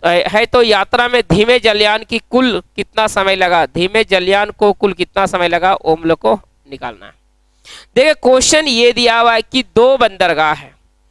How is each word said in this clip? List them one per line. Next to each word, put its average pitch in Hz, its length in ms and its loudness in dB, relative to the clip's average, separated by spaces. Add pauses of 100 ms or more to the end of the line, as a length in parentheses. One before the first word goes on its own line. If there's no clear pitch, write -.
है 175 440 0
तो 247 160 2
यात्रा 233 460 0
में 247 160 0
धीमे 226 360 2
जलयान 208 440 0
की 226 160 -8
कुल 240 420 -2 (140)
कितना 214 320 -4
समय 190 280 -2
लगा, 175 300 0
धीमे 196 400 -2
जलयान 196 460 0
को 208 220 0
कुल 196 200 -2
कितना 190 340 -4
समय 175 200 -2
लगा, 175 260 0
वो - 200 -2
हम 165 100 -6
लोग 165 140 0
को 220 160 -2 (360)
निकालना 120 360 -14
है। - 60 -20 (840)
देखिए 294 200 2
क्वेश्चन 262 520 0
ये 240 240 2
दिया 233 280 0
हुआ 233 140 2
है 220 80 -2
कि 262 200 -4 (120)
दो 262 240 4
बंदरगाह 180 560 0
है 139 200 -14 (360)